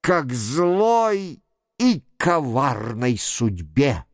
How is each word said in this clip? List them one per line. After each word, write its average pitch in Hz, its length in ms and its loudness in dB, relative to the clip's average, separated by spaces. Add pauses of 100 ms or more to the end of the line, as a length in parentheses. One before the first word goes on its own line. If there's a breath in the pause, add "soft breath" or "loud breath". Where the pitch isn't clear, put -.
как 156 320 0
злой 185 1080 0 (360)
и 240 260 2 (120)
коварной 123 1000 0
судьбе. 98 960 0